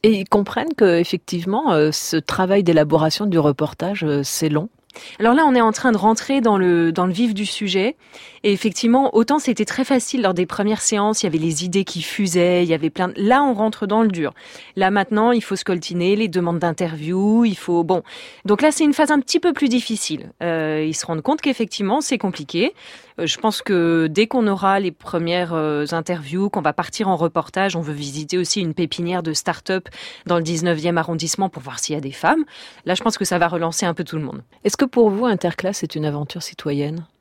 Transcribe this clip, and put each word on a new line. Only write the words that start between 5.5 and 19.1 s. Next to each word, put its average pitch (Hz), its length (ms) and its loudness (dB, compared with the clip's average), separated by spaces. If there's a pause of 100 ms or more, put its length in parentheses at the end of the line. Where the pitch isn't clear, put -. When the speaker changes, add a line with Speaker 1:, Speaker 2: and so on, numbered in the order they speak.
Speaker 2:
est 247 60 6
en 226 120 4
train 254 200 0
de 214 40 2
rentrer 226 440 2
dans 220 160 4
le, 170 360 4
dans 180 140 0
le 185 60 0
vif 220 220 0
du 202 120 -4
sujet. 196 500 -2 (480)
Et 208 80 4
effectivement, 233 640 2
autant 254 260 4
c'était 220 240 0
très 262 200 -4
facile 247 380 0
lors 190 120 2
des 180 120 0
premières 214 340 -2
séances, 214 420 0
il - 40 -2
y - 20 0
avait 160 100 0
les 160 260 -2
idées 185 200 0
qui - 180 -8
fusaient, 180 600 2
il 175 60 0
y 160 60 2
avait 156 160 0
plein 180 180 -2
de, - 80 -8
là, 247 260 4
on 277 100 2
rentre 214 340 -2
dans 214 160 2
le 220 60 4
dur. 165 240 -2 (440)
Là, 190 140 4
maintenant, 208 420 2
il 233 100 2
faut 196 140 -6
scoltiner 175 600 -2
les 220 120 0
demandes 175 320 -2
d'interview, 175 840 0
il 208 120 0
faut, 170 260 0
bon. 170 200 0 (420)
Donc 208 180 2
là, 302 80 6
c'est 311 140 0
une 294 80 4
phase 302 180 2